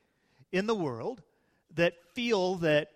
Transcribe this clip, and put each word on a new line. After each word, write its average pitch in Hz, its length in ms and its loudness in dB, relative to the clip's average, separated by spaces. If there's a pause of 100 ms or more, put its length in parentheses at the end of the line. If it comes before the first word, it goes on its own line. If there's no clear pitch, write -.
(520)
in 190 160 -2
the 226 80 0
world 156 480 -6 (500)
that 170 220 2 (180)
feel 202 440 0
that 151 380 2